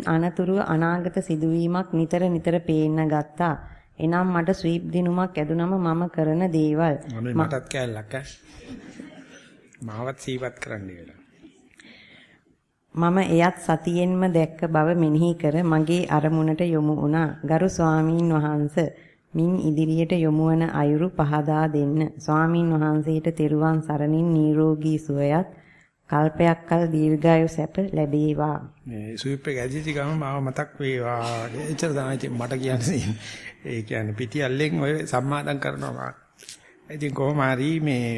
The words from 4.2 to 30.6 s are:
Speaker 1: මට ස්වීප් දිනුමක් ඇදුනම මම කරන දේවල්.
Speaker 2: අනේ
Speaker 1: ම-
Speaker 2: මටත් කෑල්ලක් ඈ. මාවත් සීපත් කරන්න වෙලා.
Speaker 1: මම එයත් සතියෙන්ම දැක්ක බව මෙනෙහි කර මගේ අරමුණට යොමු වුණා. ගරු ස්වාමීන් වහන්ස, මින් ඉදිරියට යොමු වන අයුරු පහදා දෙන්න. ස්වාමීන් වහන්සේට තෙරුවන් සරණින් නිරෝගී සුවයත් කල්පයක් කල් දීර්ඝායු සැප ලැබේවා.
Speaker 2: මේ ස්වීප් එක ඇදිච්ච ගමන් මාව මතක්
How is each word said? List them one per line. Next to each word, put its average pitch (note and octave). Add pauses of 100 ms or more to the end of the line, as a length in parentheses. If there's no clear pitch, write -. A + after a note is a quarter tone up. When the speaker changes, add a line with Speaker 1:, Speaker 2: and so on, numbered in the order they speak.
Speaker 1:
මට E3+
ස්වීප් E3+
දිනුමක් F3+
ඇදුනම E3+
මම E3+
කරන D#3+
දේවල්. D#3 (140)
Speaker 2:
අනේ A#2+
Speaker 1:
ම- A2+
Speaker 2:
මටත් C#3
කෑල්ලක් A2+
ඈ. C3+ (1500)
මාවත් A#2+
සීපත් B2+
කරන්න G#2
වෙලා. F2+ (1800)
Speaker 1:
මම E3+
එයත් E3+
සතියෙන්ම F3+
දැක්ක E3
බව D#3
මෙනෙහි D#3+
කර D3+
මගේ E3
අරමුණට D#3
යොමු D#3
වුණා. D3+ (120)
ගරු D#3+
ස්වාමීන් E3
වහන්ස, D3+ (540)
මින් E3
ඉදිරියට D#3+
යොමු D#3
වන D#3+
අයුරු D3+
පහදා D3+
දෙන්න. D3 (160)
ස්වාමීන් E3
වහන්සේට D#3
තෙරුවන් D#3
සරණින් D#3
නිරෝගී D#3
සුවයත් D3 (600)
කල්පයක් D#3+
කල් E3+
දීර්ඝායු D#3+
සැප D#3+ (120)
ලැබේවා. D3+ (240)
Speaker 2:
මේ A2
ස්වීප් C3+
එක C3+
ඇදිච්ච C3+
ගමන් D3
මාව C#3
මතක් C3+